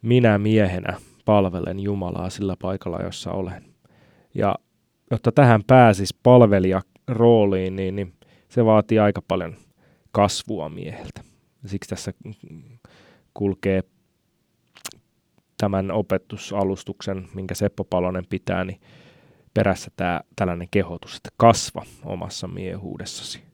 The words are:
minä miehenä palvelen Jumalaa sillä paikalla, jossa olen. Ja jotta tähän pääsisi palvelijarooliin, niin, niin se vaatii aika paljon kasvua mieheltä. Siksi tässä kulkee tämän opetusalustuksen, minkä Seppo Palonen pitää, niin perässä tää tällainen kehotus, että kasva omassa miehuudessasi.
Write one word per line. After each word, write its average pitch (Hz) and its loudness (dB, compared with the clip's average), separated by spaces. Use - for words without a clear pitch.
minä 117 4
miehenä 101 0
palvelen 92 0
Jumalaa 92 -6
sillä 92 -6
paikalla, 92 -6
jossa 90 -10
olen. 92 -10
Ja 101 0
jotta 117 -2
tähän 120 6
pääsisi 110 6
palvelijarooliin, 101 4
niin, 95 -4
niin 95 -8
se 120 0
vaatii 110 4
aika 104 2
paljon 90 -4
kasvua 101 -2
mieheltä. - -14
Siksi 98 -10
tässä 92 -10
kulkee 95 -2
tämän 98 -2
opetusalustuksen, 98 -6
minkä 92 -10
Seppo 101 -4
Palonen 90 -4
pitää, 92 -6
niin 95 -12
perässä 101 -2
tää 90 -4
tällainen 87 -4
kehotus, 87 -4
että - -18
kasva - 2
omassa 92 -12
miehuudessasi. 90 -12